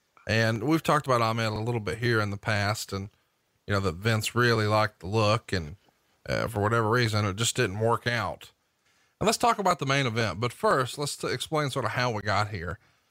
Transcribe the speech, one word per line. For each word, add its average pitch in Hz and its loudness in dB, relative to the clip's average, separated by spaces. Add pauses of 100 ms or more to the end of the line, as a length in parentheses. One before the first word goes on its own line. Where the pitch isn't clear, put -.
(260)
And 113 2
we've 156 2
talked 151 2
about 127 2
Ahmed 113 0
a 107 -4
little 117 -2
bit 98 -4
here 120 2
in 104 0
the 101 -6
past, 104 -2
and, 98 -6 (560)
you 104 0
know, 101 2
that 92 -2
Vince 107 -2
really 117 4
liked 107 0
the 85 -10
look, 107 2
and, 80 -6 (500)
uh, 57 -2
for 110 -4
whatever 110 2
reason, 110 2
it 95 -2
just 110 -2
didn't 104 0
work 113 0
out. 110 -4 (680)
And - 0
let's 220 2
talk 220 4
about 185 2
the 143 -4
main 135 2
event, 110 -2
but 120 -2
first, 151 0
let's 147 -6
t-, - -6
explain 151 -2
sort 123 -4
of 107 -2
how 123 0
we 104 -4
got 104 0
here. 90 -8 (320)